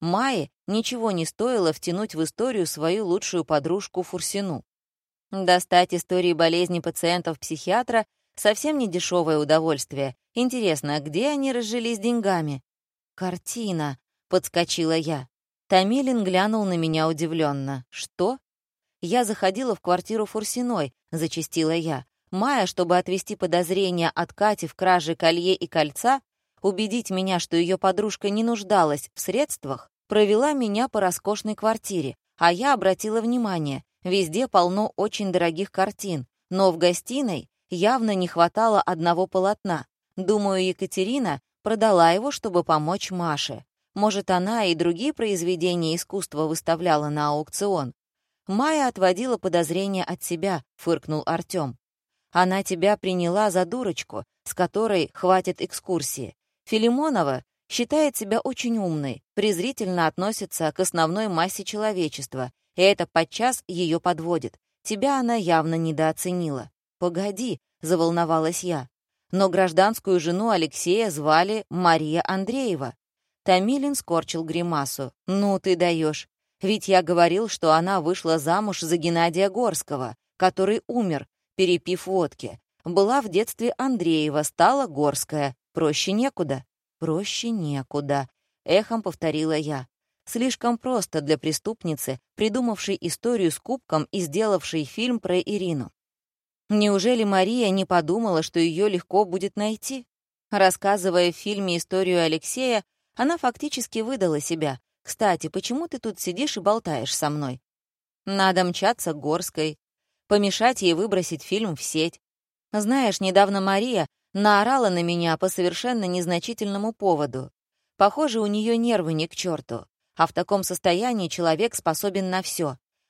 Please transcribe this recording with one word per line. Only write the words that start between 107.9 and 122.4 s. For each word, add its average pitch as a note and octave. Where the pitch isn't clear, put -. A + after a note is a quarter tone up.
Надо F#3+
мчаться F3
к D3
Горской, D#3
помешать G#3
ей F3
выбросить F3+
фильм G3+
в -
сеть. D#3
Знаешь, G#3+
недавно G3
Мария G3
наорала G#3
на F3
меня E3+
по F#3+
совершенно F#3+
незначительному G3
поводу. C#3+
Похоже, A3+
у G#3+
неё G#3+
нервы A3
не D#3
к -
чёрту. C#3+
А E3
в -
таком F#3+
состоянии F#3+
человек E3+
способен F#3+
на F#3